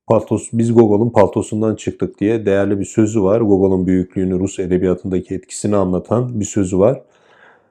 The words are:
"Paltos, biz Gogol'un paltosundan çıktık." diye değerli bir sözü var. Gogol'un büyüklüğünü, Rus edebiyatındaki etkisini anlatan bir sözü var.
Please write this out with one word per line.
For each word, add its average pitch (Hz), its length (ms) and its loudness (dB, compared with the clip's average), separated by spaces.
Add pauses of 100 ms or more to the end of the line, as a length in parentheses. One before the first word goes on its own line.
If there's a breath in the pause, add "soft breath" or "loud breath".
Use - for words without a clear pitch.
"Paltos, 110 460 0
biz 117 200 0
Gogol'un 113 360 4
paltosundan 107 680 0
çıktık." - 440 -8
diye 107 260 0
değerli 98 340 0
bir 101 60 -4
sözü 107 380 0
var. 107 180 2
Gogol'un 95 460 2
büyüklüğünü, 92 520 0
Rus 95 200 -4
edebiyatındaki 92 760 -2
etkisini 104 400 -6
anlatan 104 640 -2
bir 98 60 -4
sözü 95 340 -2
var. 120 220 2 (680 soft breath)